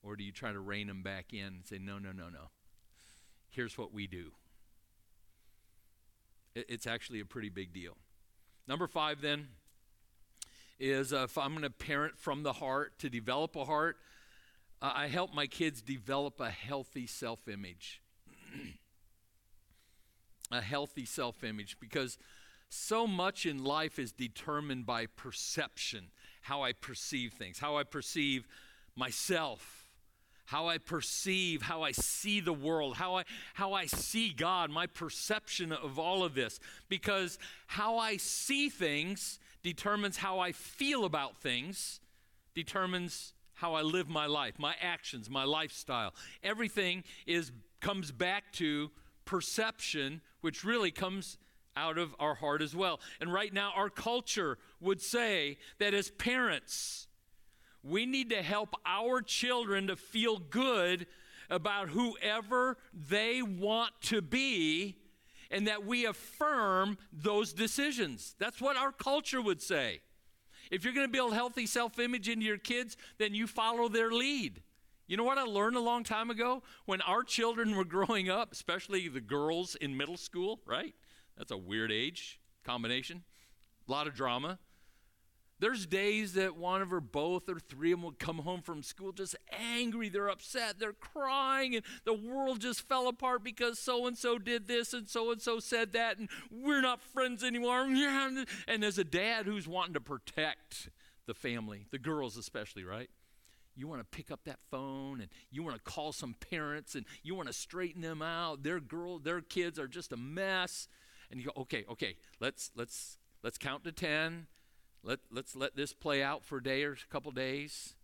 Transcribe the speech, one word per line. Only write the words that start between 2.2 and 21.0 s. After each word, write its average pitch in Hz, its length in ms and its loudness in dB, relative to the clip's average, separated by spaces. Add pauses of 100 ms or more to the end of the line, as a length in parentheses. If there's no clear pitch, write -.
no. 76 220 -16 (960)
Here's 120 280 -6
what 110 140 -8
we 101 160 -6
do"? 87 240 -10 (2250)
It, 120 140 -8
it's 117 180 -8
actually 117 320 -6
a 101 60 -8
pretty 107 240 -6
big 90 240 -10
deal. 87 240 -14 (680)
Number 156 200 -2
five, 151 320 -2
then, 147 300 -2 (1300)
is, 135 320 2
uh, 135 120 2
if 127 140 -4
I'm 139 160 -2
gonna 151 160 -4
parent 147 480 -2
from 147 260 -4
the 139 100 0
heart, 139 460 -2
to 139 100 -4
develop 127 480 -2
a 139 80 -4
heart, 156 320 2 (840)
uh, 135 140 0
I 143 120 0
help 175 260 -2
my 147 140 0
kids 143 340 -2
develop 135 580 -2
a 117 120 -4
healthy 123 560 -8
self-image. 101 920 -8 (520)
<clears throat> - 2000 -18
A 120 100 -2
healthy 143 420 -4